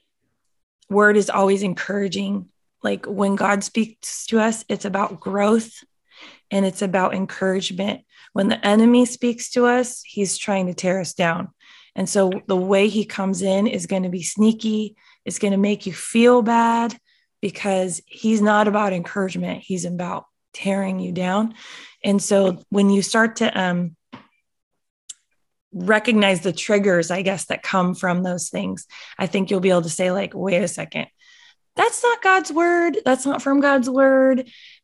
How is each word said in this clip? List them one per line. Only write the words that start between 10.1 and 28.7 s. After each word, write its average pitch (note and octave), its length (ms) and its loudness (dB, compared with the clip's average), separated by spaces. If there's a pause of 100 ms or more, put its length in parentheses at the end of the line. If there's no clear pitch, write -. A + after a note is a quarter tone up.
trying F#3+ 300 -2
to F3+ 60 -6
tear F#3 260 -2
us E3+ 140 -8
down. E3 400 -2 (420)
And F#3+ 140 -4
so F#3+ 220 2 (160)
the F#3+ 100 0
way G3 320 2
he G#3 160 -2
comes F#3+ 360 -4
in G3 240 2
is F#3 200 -4
gonna F#3 240 -4
be F3+ 140 -8
sneaky. G#3+ 720 0 (300)
It's F#3 140 -10
gonna G3 180 0
make G3+ 280 0
you F#3+ 80 -8
feel A#3+ 480 4
bad A#3 560 0 (440)
because F#3 640 -4
he's A3 360 0
not G#3+ 260 4
about G#3 260 0
encouragement. F3+ 680 -6
He's F3+ 220 -6
about F3 400 -8 (280)
tearing G3 460 -4
you F3+ 120 -6
down. F#3 440 -2 (480)
And G3+ 180 2
so G3 480 2
when G3+ 200 4
you G3 120 4
start A3+ 360 0
to, A3 220 0
um, F3 360 -2 (1800)
recognize G3+ 680 2
the F#3 120 -2
triggers, F#3+ 580 0
I F3+ 100 -2
guess, F#3+ 240 -4
that - 180 -8
come F3+ 320 0
from F3+ 280 -2
those F3+ 260 -6
things, F#3+ 380 -8 (300)